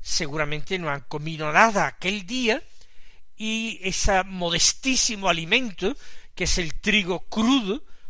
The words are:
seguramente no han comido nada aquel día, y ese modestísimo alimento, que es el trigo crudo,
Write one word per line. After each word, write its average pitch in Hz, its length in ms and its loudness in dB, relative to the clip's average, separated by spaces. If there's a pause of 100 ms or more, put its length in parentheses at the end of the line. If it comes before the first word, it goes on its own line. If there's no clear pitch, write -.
seguramente 151 760 0
no 160 100 -4
han 143 120 -2
comido 151 500 -6
nada 196 340 6
aquel 185 400 -4
día, 247 380 0 (720)
y 220 480 -4
ese 190 400 4
modestísimo 190 1040 2
alimento, 190 680 0 (380)
que 180 120 -2
es - 120 4
el 165 180 0
trigo 190 520 2
crudo, 226 560 2 (260)